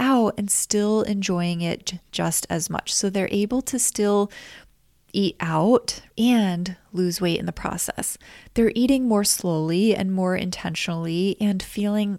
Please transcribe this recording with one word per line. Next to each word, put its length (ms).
out 360
and 140
still 520
enjoying 580
it 260
j-, 140
just 400
as 180
much. 240
So 160
they're 220
able 320
to 160
still 500
eat 260
out 640
and 560
lose 280
weight 180
in 80
the 60
process. 680
They're 200
eating 320
more 160
slowly 720
and 180
more 220
intentionally 1040
and 220
feeling 560